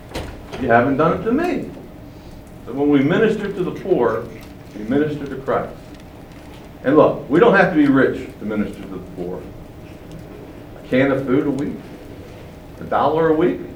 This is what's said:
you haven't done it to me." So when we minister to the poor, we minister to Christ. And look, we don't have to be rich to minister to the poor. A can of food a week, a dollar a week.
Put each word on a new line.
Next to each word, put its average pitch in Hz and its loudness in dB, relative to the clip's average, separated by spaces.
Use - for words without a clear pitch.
you 127 -2
haven't 135 6
done 170 2
it - -8
to 220 0
me." 339 -2
So 117 -10
when 143 2
we 143 8
minister 202 4
to 180 -4
the 156 0
poor, 139 -2
we 107 -10
minister 139 0
to - -10
Christ. - -2
And 147 6
look, - 4
we 151 4
don't 226 8
have 185 6
to 160 0
be 147 6
rich 131 4
to 107 -10
minister 104 -4
to - -14
the 92 -10
poor. 90 -6
A - -16
can 135 4
of 139 0
food 147 2
a 143 0
week, 135 -4
a - -12
dollar 151 2
a 156 6
week. 170 2